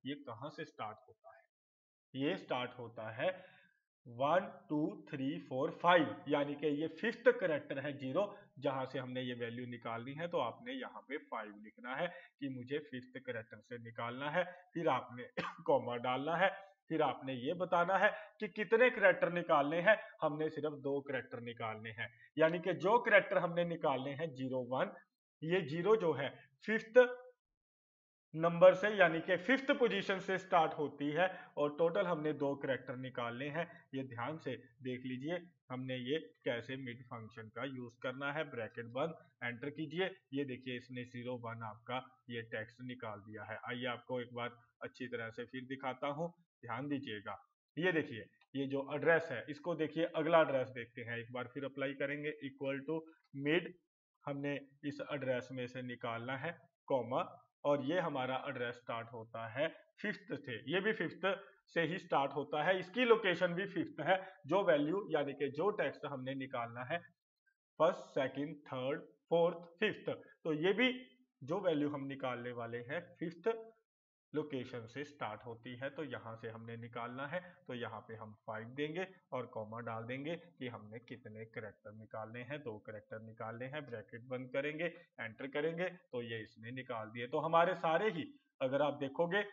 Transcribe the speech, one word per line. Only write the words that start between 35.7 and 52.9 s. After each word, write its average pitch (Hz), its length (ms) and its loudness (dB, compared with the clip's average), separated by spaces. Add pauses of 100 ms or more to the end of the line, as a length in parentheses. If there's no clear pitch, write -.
ये 127 200 -2 (260)
कैसे 123 340 -2
mid 131 280 -10
function 113 500 -12
का 117 100 -4
यूज़ 123 340 -10
करना 139 340 -4
है। 156 180 -2
Bracket 117 420 -8
one, 160 200 -2 (300)
enter 120 280 -4
कीजिए। 160 380 -4 (240)
ये 139 120 -2
देखिए 127 320 -6
इसने 123 280 -10
ज़ीरो 120 340 -8
वन 117 260 -8
आपका 123 360 -6 (280)
ये 117 120 -6 (100)
text 113 320 -8
निकाल 120 380 -8
दिया 107 240 -12
है। 107 200 -8
आइए 123 220 -6
आपको 123 340 -4
एक 120 120 -10
बार 120 240 -6 (260)
अच्छी 123 240 -10
तरह 117 240 -6
से 120 140 -8
फिर 127 220 -12
दिखाता 131 420 -4
हूँ, 160 200 -4 (340)
ध्यान 120 260 -6
दीजिएगा। 107 480 -6 (400)
ये 180 160 2
देखिए 147 340 -2 (280)
ये 135 120 -2
जो 135 280 -2
address 151 360 4
है 113 180 -6
इसको 160 260 -4
देखिए, 156 300 0
अगला 160 360 6
address 131 340 2
देखते 120 260 -12
हैं, 117 160 -6
एक 117 160 -8
बार 123 200 -6
फिर 139 120 -6
apply 135 300 -4
करेंगे 147 500 -4
equal 135 400 -6
to 160 160 -4 (400)